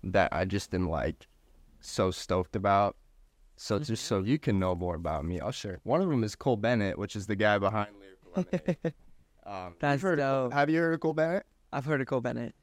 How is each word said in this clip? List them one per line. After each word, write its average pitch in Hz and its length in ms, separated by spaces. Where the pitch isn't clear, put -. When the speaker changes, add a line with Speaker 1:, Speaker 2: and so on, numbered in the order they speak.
Speaker 1:
that 95 300
I 87 120
just 95 280
am, 90 160
like, 78 380
so - 320
stoked 92 440
about. 101 420
So 101 220
just 110 260
so 101 140
Speaker 2:
Mm-hmm. 95 100
Speaker 1:
you 147 100
can 101 200
know 92 160
more 87 200
about 78 280
me, 87 160
I'll 110 120
share. 90 320
One 147 180
of 185 100
'em 123 120
is 107 120
Cole 123 220
Bennett, 107 400
which - 180
is 98 120
the 107 80
guy 104 240
behind 104 400
Lyrical 95 360
Lemonade. 175 640
Speaker 2:
<laughs> - 40
Speaker 1:
Um, 92 360
Speaker 2:
That's 143 140
Speaker 1:
you've 139 100
heard 175 160
of 139 60
Cole, 135 240
Speaker 2:
dope. 120 40
Speaker 1:
have 143 160
you 160 100
heard 165 140
of 160 60
Cole 160 140
Bennett? 165 340
Speaker 2:
I've 139 120
heard 147 140
of 131 60
Cole 127 160
Bennett. 120 420